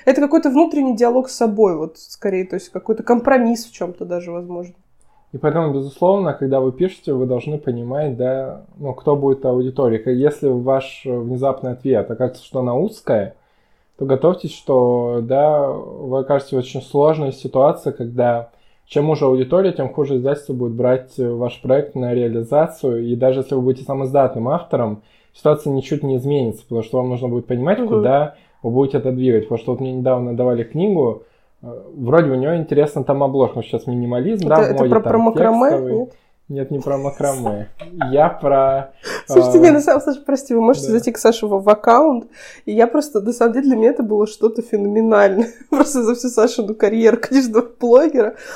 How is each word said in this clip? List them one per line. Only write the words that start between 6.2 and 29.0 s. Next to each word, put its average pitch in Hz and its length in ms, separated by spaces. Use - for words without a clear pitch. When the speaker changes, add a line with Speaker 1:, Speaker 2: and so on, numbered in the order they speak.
Speaker 2:
когда 135 260
вы 131 140
пишете, 165 400
вы 127 120
должны 127 320
понимать, 127 600
да, 131 460
ну, 139 160
кто 147 220
будет 135 300
аудитория. 127 560
Если 143 360
ваш 131 560
внезапный 127 640
ответ 120 400
окажется, 123 320
что - 160
она 123 160
узкая, 147 600
то 135 80
готовьтесь, 156 480
что, 123 680
да, 139 480
вы 131 500
окажетесь 139 340
в 135 40
очень 127 240
сложной 147 520
ситуации, 139 580
когда 120 580
чем 147 220
уже 151 160
аудитория, 131 460
тем 131 220
хуже 139 240
издательство 139 360
будет 123 200
брать 123 440
ваш 120 440
проект 135 340
на 123 180
реализацию. 120 920
И 120 80
даже 131 260
если 135 140
вы 131 60
будете 131 240
самоздатным 131 640
автором, 123 520
ситуация 151 380
ничуть 135 320
не 135 140
изменится, 127 460
потому 117 200
что - 140
вам 127 120
нужно 123 200
будет 120 180
понимать, 143 320
Speaker 1:
Мгм. 240 80
Speaker 2:
куда 151 480
вы 117 80
будете 135 260
это 131 160